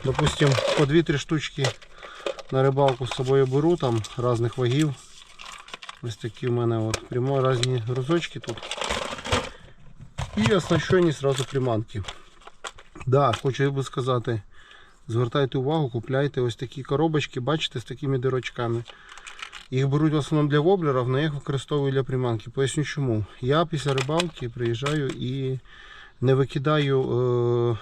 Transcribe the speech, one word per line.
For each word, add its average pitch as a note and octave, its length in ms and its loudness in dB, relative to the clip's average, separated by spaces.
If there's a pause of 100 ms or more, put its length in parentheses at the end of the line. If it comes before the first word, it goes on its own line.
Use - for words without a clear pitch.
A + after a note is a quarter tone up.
допустим, D3 460 2 (280)
по D3+ 80 4
дві-три D#3 320 4
штучки C#3 500 -2 (840)
на C3 120 4
рибалку C3+ 440 4
з - 20 -10
собою C3+ 360 4
беру, D3 320 4
там A#2 240 0 (160)
різних A#2 400 0
вагів. C3 360 2 (1080)
Ось A#2+ 160 -8
такі A2+ 300 -6
в A#2+ 40 0
мене A#2 260 2
от A2 320 -2
прямо C3 420 2
різні B2+ 260 0
грузочки B2+ 640 -2
тут. - 180 -8 (1800)
І G#3+ 160 4
оснащені F3 580 4
зразу C3+ 340 0
приманки. A2+ 580 -2 (1000)
Да, C3 360 4
хочу C#3 300 0
би C3+ 120 -2
сказати, B2 580 -2 (680)
звертайте B2 500 0
увагу, C#3+ 320 0
купляйте C3 520 -2
ось A#2+ 140 0
такі C3 280 -10
коробочки, D3+ 560 0
бачите, C#3 400 -2
з A#2 40 -8
такими C3+ 340 -4
дирочками. A#2+ 640 -2 (880)
Їх C3 160 2
беруть D3 260 4
в D#3 40 2
основному D3 320 2
для D3 100 4
воблерів, D#3+ 380 2
але C3 220 2
я D3+ 40 2
їх D#3 100 -2
використовую C#3 580 -2
для C3+ 120 2
приманки. B2 460 -2
Поясню C3+ 340 -2
чому. A#2 420 -2 (160)
Я D3 240 2
після C#3 280 -2
рибалки C#3 560 -2
приїжджаю B2 580 -2
і C3 520 -4 (600)
не C3 120 6
викидаю, B2+ 1500 2